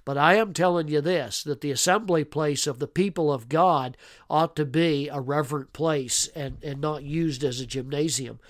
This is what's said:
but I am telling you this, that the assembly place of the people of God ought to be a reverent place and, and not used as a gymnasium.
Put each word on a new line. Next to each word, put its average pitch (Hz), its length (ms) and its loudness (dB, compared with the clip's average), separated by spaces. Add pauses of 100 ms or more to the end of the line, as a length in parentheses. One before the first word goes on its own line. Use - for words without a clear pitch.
but 139 100 -2
I 160 200 6
am 202 180 2
telling 175 340 2
you 151 140 2
this, 156 400 -2
that 139 180 -6
the 147 100 -4
assembly 180 540 2
place 151 420 -2
of 131 120 -4
the 143 100 -4
people 170 420 0
of 123 200 -4
God 151 440 4 (360)
ought 160 260 2
to 151 80 0
be 147 440 2
a 139 120 -8
reverent 143 540 -4
place 143 600 0
and, 139 280 -8
and 139 180 -8
not 151 240 -4
used 147 400 -2
as 127 160 -2
a 127 60 -8
gymnasium. 135 840 -4